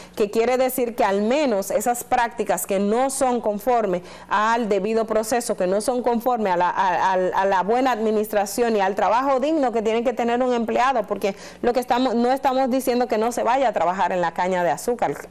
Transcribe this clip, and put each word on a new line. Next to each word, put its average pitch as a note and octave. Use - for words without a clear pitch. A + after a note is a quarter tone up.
que G#3
quiere A3+
decir B3+
que A#3+
al G3
menos A3+
esas A#3+
prácticas A3+
que G3
no A#3
son B3+
conforme G#3
al A3+
debido G#3+
proceso, A3
que F#3
no F#3+
son B3
conforme A#3
a F3+
la, F3
a, F3+
a, -
a F#3
la G3
buena B3
administración G#3+
y G#3
al G3
trabajo A#3+
digno C#4
que A3
tiene A3
que B3
tener A#3+
un B3
empleado, A#3
porque G3
lo A#3+
que A#3+
estamos, B3
no A#3+
estamos C4+
diciendo B3
que A#3
no A3+
se A3+
vaya B3
a G#3+
trabajar F3+
en F#3
la E3+
caña F3+
de E3
azúcar, E3+